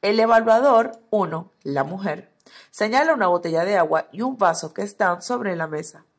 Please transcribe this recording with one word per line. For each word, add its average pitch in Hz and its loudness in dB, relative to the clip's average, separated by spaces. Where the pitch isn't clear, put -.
El 208 2
evaluador 226 4
uno, 170 -4
la 139 -2
mujer, 180 -8
señala 269 0
una 208 0
botella 175 0
de 196 0
agua 160 0
y 202 -8
un 254 -4
vaso 165 0
que 196 -6
están 190 -2
sobre 226 -4
la 165 -6
mesa. 151 -10